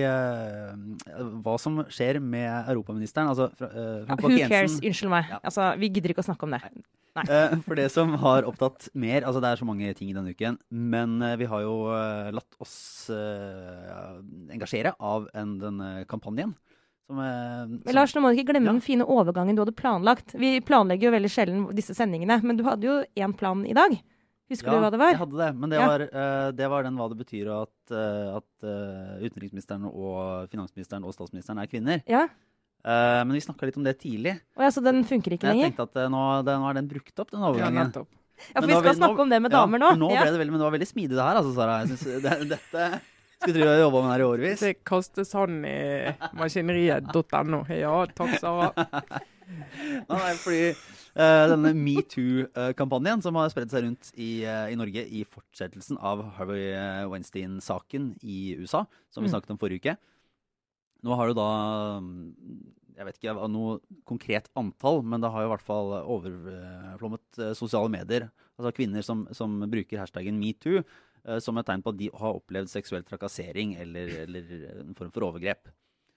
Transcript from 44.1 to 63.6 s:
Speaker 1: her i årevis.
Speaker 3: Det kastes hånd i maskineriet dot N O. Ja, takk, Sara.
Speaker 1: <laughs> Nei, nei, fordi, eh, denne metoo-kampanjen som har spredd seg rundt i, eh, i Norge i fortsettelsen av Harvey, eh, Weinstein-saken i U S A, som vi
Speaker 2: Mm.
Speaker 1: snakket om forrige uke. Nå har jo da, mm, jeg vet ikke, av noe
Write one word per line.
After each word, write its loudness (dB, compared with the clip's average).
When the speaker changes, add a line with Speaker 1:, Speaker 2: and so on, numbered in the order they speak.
Speaker 1:
her 2
i 4
årevis. 0
Speaker 3:
Det 0
kastes -2
hånd 0
i -4
maskineriet 0
dot 0
N 2
O. -2
Ja, 0
takk, -2
Sara. 0
Speaker 1:
<laughs> -6
Nei, -8
nei, 0
fordi, 2
eh, 8
denne 4
metoo-kampanjen 0
som -2
har 2
spredd -6
seg 0
rundt -6
i, -6
eh, -4
i -6
Norge -4
i -8
fortsettelsen -12
av -2
Harvey, -4
eh, -6
Weinstein-saken -8
i -8
U -10
S -8
A, 0
som -8
vi 0
Speaker 2:
Mm. 0
Speaker 1:
snakket -4
om -8
forrige -4
uke. -2
Nå 0
har 2
jo 2
da, -2
mm, -12
jeg -14
vet -16
ikke, -6
av -6
noe -4